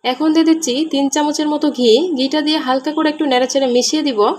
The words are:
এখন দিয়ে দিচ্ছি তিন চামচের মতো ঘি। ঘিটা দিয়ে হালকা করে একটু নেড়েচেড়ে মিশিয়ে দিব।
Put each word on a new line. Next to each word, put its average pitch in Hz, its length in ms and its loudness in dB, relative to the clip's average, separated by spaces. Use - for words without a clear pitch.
এখন 254 280 -2
দিয়ে 320 180 2
দিচ্ছি 320 240 0
তিন 277 200 0
চামচের 302 380 -2
মতো 302 240 -2
ঘি। 240 200 2
ঘিটা 269 260 -2
দিয়ে 302 180 0
হালকা 269 320 -2
করে 311 180 0
একটু 302 160 -2
নেড়েচেড়ে 262 420 0
মিশিয়ে 247 360 0
দিব। 254 160 -2